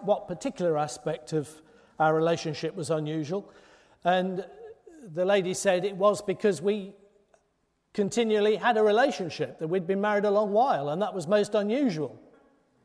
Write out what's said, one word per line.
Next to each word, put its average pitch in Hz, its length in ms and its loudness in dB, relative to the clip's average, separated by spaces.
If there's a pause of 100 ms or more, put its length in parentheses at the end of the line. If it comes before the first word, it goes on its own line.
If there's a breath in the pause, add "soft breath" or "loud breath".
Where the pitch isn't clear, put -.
what 190 240 -2
particular 175 500 -2
aspect - 540 -6
of 156 180 -2 (480 soft breath)
our 156 160 4
relationship 160 640 0
was 160 140 -8
unusual, 156 600 -4 (540 soft breath)
and 185 420 0 (680)
the 175 100 0
lady 185 300 2
said 180 320 2
it 196 100 -4
was 196 260 2
because 185 400 0
we 202 300 -2 (1000)
continually 214 600 2
had 220 220 2
a 214 40 4
relationship, 214 800 0
that 160 80 -6
we'd 180 180 -2
been 190 140 -2
married 208 240 0
a 208 80 2
long 208 220 2
while, 208 340 2
and 160 140 -2
that 190 120 -4
was 165 140 -6
most 208 260 2
unusual. 208 640 0 (680)